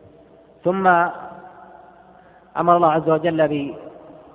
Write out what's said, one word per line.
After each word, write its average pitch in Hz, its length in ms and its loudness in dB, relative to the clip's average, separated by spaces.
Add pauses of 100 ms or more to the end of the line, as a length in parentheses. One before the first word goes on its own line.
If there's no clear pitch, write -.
(640)
ثم 190 220 -2 (1700)
أمر 175 200 4
الله 170 160 4
عز 156 180 0
وجل 160 380 0
ب-، 143 260 -6 (600)